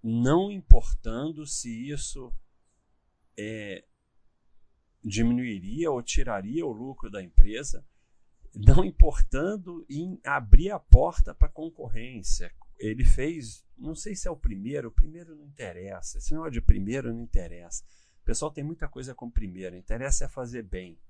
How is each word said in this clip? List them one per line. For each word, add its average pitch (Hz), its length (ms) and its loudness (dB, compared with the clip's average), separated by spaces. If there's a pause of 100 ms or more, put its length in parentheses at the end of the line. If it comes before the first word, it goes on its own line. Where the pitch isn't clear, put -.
não 131 480 0
importando 147 960 4
se 120 440 -12
isso, 139 420 -10 (1040)
é, 104 480 -14 (1160)
diminuiria 117 880 -4
ou 123 120 -6
tiraria 117 640 -2
o 127 60 -10
lucro 120 380 -14
da 101 120 -12
empresa, 107 640 4 (720)
não 104 300 8
importando 170 1040 2
em 165 360 -10
abrir 139 460 6
a 196 80 -8
porta - 560 4
pra - 140 2
concorrência. 120 1040 -6 (260)
Ele 110 260 -6
fez, 135 600 2 (120)
não 147 180 -12
sei 202 220 -12
se - 100 -10
é 180 40 -4
o 156 60 -10
primeiro, 120 520 -8
o 107 40 -16
primeiro 165 440 2
não 147 80 -20
interessa, 98 720 -14
esse - 140 -4
negócio 156 200 -6
de 113 80 -6
primeiro 113 520 0
não 117 100 -12
interessa. 87 600 -6 (380)
O - 20 -20
pessoal 147 260 -4
tem 147 140 -14
muita 160 240 -10
coisa 131 260 -14
com 120 160 -16
primeiro, 92 460 -8
interessa 123 480 -4
é 135 40 -6
fazer 123 340 -12
bem. 92 360 -14 (120)